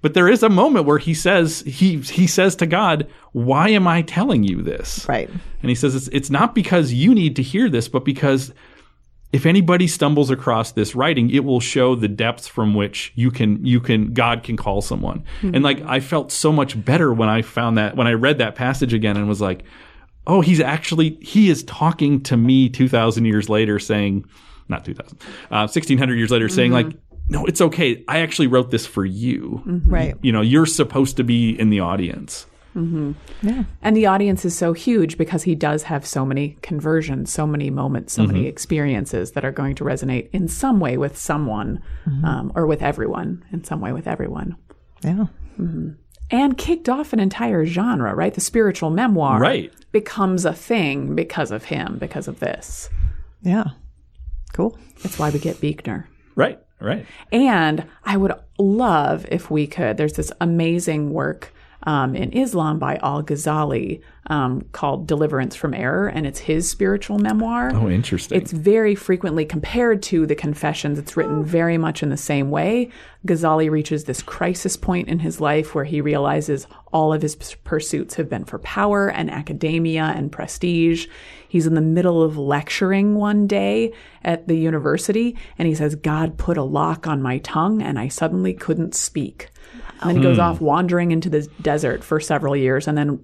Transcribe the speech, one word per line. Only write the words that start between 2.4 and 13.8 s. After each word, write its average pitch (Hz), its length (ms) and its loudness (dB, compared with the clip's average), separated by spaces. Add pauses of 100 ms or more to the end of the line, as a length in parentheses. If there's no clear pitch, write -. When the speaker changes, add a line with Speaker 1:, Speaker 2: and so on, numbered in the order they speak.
Speaker 1:
to 170 100 0
God, 165 400 2 (240)
"Why 135 380 2
am 196 180 6
I 170 160 4
telling 170 400 2
you 92 180 0
this?" - 480 -6
Speaker 2:
Right. 120 180 -2 (340)
Speaker 1:
And 123 80 0
he 123 60 4
says, 135 200 2
"It's, 131 140 -4
it's 135 200 -2
not 180 240 2
because 170 400 2
you 175 220 6
need 165 220 4
to 135 40 0
hear 214 260 2
this, 120 220 0
but 127 160 -2
because 135 480 0 (800)
if 135 120 0
anybody 175 420 6
stumbles 147 420 2
across 127 420 0
this 107 240 -2
writing, 127 360 2
it 139 120 2
will 131 160 2
show 127 360 2
the 117 120 0
depths 113 400 -2
from 107 280 0
which 101 400 -4
you 123 160 2
can, 107 340 0
you 123 140 4
can, 113 340 0